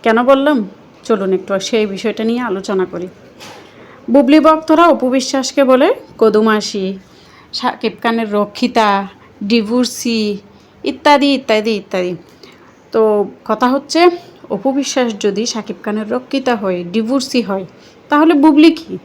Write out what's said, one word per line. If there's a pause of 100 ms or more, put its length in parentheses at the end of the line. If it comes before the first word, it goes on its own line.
কেন
বললাম? (460)
চলুন
একটু (100)
সেই
বিষয়টা
নিয়ে
আলোচনা
করি। (1000)
বুবলি
ভক্তরা
অপু
বিশ্বাসকে
বলে (300)
কদুমাসি, (680)
শাকিব
খানের
রক্ষিতা, (540)
ডিভোর্সি (640)
ইত্যাদি,
ইত্যাদি,
ইত্যাদি। (800)
তো (440)
কথা
হচ্ছে, (500)
অপু
বিশ্বাস (140)
যদি
শাকিব
খানের
রক্ষিতা
হয়, (140)
ডিভোর্সি
হয়, (460)
তাহলে
বুবলি
কি? (120)